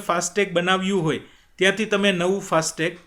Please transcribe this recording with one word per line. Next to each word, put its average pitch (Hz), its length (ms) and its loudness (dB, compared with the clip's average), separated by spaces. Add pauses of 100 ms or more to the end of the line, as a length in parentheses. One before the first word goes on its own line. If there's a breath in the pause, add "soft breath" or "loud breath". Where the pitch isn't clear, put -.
(120)
ફાસ્ટેગ 175 400 -2
બનાવ્યું 185 500 0
હોય, 147 240 -2 (320 soft breath)
ત્યાંથી 196 380 2
તમે 196 160 4
નવું 185 400 0
ફાસ્ટેગ 160 540 -2